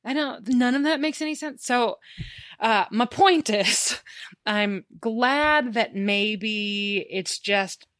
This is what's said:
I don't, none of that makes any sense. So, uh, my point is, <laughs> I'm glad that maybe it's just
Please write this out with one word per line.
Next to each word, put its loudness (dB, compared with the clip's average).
I -6
don't, -6
none 4
of 2
that 0
makes -4
any -4
sense. -12
So, 0
uh, 4
my 2
point 4
is, 0
<laughs> -20
I'm 0
glad 2
that 0
maybe -2
it's -6
just -2